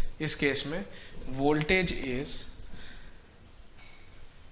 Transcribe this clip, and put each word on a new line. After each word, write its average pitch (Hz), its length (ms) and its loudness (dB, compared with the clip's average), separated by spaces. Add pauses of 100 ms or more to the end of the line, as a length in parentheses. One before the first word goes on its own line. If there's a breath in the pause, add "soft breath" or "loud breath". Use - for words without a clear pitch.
(200 loud breath)
इस 151 140 4
केस 139 320 4
में 170 180 -2 (580 loud breath)
voltage 151 500 6
is, 131 360 -2 (2250 loud breath)